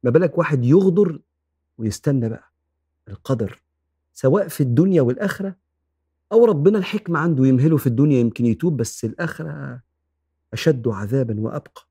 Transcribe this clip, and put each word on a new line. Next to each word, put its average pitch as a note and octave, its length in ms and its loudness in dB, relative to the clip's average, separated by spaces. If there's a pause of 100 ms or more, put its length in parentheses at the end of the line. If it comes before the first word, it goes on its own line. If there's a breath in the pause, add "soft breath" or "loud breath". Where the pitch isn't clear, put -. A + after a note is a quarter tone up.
ما B2 60 0
بالك D#3+ 280 2
واحد D3+ 280 -2
يغدر F3+ 540 2 (580)
ويستنى A2+ 520 -4
بقى - 240 -16 (540)
القدر، A2 540 -8 (520)
سواء E3+ 340 0
في D#3 140 -6
الدنيا D3+ 400 2
والآخرة، F#3+ 540 -4 (760)
أو A#3 140 6
ربنا G3 320 2
الحكمة F#3 420 -4
عنده D3 260 2
يمهله C3+ 320 4
في C3+ 100 -2
الدنيا C3+ 320 2
يمكن A#2 260 0
يتوب، C3+ 320 0
بس - 280 -6
الآخرة C#3+ 760 -10 (720)
أشد B2 340 0
عذابًا G#2+ 540 -4
وأبقى. - 500 -10